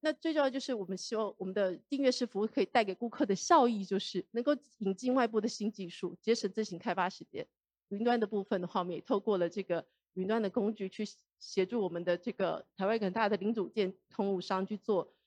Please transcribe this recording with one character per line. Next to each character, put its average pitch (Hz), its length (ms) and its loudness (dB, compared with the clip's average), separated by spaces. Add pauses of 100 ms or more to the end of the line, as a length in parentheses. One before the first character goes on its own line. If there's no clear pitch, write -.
那 311 120 2
最 330 180 -2
重 302 100 4
要 277 60 4
就 262 100 -2
是 262 140 -4
我 214 140 -2
们 185 100 -4
希 - 180 -6
望 214 220 -2
我 185 80 -6
们 190 80 -4
的 185 240 2
订 - 240 -6
阅 262 100 6
式 254 140 0
服 202 160 -4
务 214 60 2
可 - 160 0
以 - 20 6
带 233 180 2
给 190 120 -2
顾 240 120 -6
客 233 200 0
的 196 100 2
效 277 320 6
益， 208 160 -2
就 196 140 0
是 - 320 -4
能 233 120 -4
够 294 140 2 (220)
引 196 160 0
进 247 180 -2
外 254 160 4
部 220 100 0
的 208 80 -2
新 214 240 -2
技 180 200 -10
术， 175 320 -8
节 226 120 4
省 214 160 -2
自 214 140 -2
行 175 140 -8
开 185 160 -2
发 180 140 2
时 - 220 -8
间。 - 160 -8 (420)
云 202 140 -6
端 240 160 4
的 214 80 2
部 202 160 -2
分 196 200 -2
的 180 40 -4
话， - 140 -2
我 180 40 0
们 175 100 -4
也 147 80 -6
透 202 180 0
过 202 160 0
了 175 100 2
这 190 160 -4
个 170 220 -2 (300)
云 185 120 -4
端 220 140 0
的 208 80 -2
工 208 260 0
具 190 140 -6
去 - 160 -6 (340)
协 - 280 -2
助 226 160 -2
我 190 40 0
们 170 160 -4
的 175 140 2
这 196 160 -6
个 165 320 -2 (140)
台 190 80 0
湾 226 120 2
很 196 140 0
大 220 160 2
的 208 80 2
零 196 160 0
组 214 160 -2
件 196 240 0 (160)
通 196 240 -2
路 185 80 0
商 190 240 -2
去 208 100 -6
做， 196 380 -2 (140)